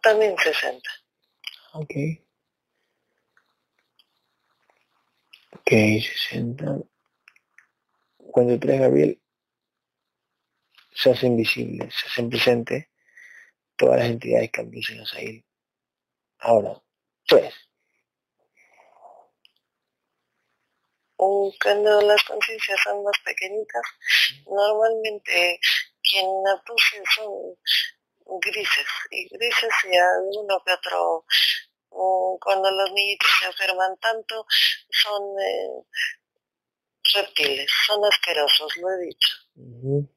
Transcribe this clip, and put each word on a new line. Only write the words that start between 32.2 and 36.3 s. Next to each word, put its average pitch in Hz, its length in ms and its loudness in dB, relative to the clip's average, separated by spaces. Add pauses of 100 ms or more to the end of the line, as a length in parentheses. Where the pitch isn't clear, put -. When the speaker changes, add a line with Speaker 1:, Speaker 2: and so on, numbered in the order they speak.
Speaker 1:
cuando 196 300 2
los 190 180 -2
niñitos 202 480 0
se 185 80 -2
enferman 185 520 -2
tanto, 220 460 -6 (460)
son, 208 320 -2 (180)
eh, 196 440 -4 (1300)